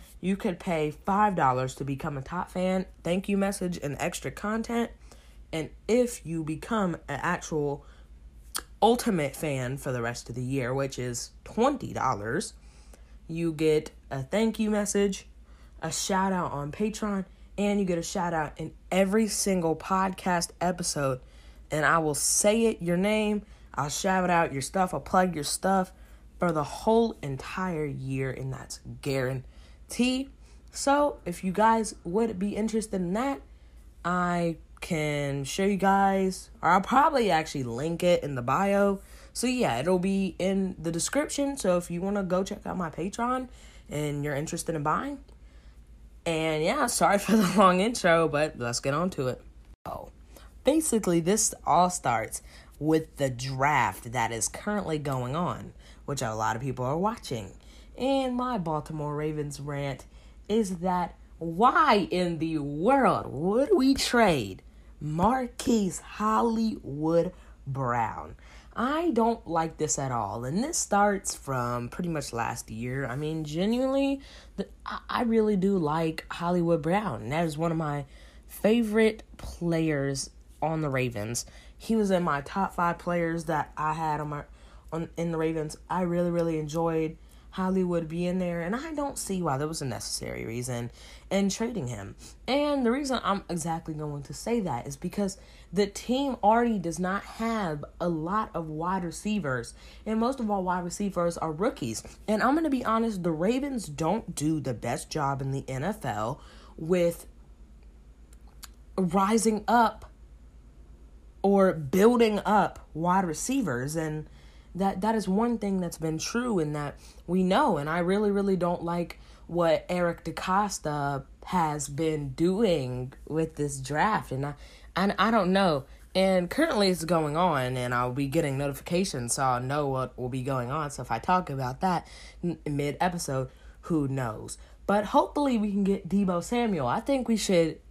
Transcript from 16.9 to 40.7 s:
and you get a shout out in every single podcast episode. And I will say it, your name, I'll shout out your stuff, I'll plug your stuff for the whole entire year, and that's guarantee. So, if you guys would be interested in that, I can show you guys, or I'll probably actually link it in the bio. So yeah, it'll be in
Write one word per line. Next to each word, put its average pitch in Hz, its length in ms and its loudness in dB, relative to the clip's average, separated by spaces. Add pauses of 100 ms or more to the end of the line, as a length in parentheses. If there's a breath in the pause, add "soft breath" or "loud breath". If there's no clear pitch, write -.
and 202 240 2
you 196 60 0
get 175 100 0
a 170 60 -2
shout 175 320 -2
out 156 240 -2
in 156 140 -10 (200)
every 196 340 4
single 185 480 2
podcast 185 760 0 (100)
episode. 156 600 0 (500 soft breath)
And 151 160 2
I 151 100 6
will 156 180 2
say 220 520 4
it, 220 160 0
your 175 160 2
name, 208 480 2 (260 soft breath)
I'll 139 160 -2
shout 185 400 0
out 170 240 4
your 139 100 -4
stuff, 185 300 0
I'll 147 80 -4
plug 185 360 2
your 147 80 -4
stuff 185 480 0 (480 soft breath)
for 180 100 2
the 156 140 0
whole 220 580 2
entire 151 640 -4
year, 135 420 -4
and 131 240 -6
that's - 280 -12 (200)
guarantee. 139 1300 -2 (440 soft breath)
So, 285 520 2
if 180 200 -6
you 185 80 -2
guys 220 500 4
would 214 340 0
be 202 200 -2
interested 220 440 -2
in 175 120 -2
that, 269 280 -2 (640 soft breath)
I 175 520 0 (240)
can 147 640 -2
show 190 200 -2
you 202 120 2
guys, 196 760 2 (100)
or 160 100 4
I'll 185 100 8
probably 254 500 4
actually 156 320 0
link 135 400 -4
it 175 220 4
in 143 100 -4
the 127 80 -4
bio. 196 580 2 (320 loud breath)
So - 140 -4
yeah, 220 320 2
it'll 175 220 2
be 196 400 0
in 190 360 0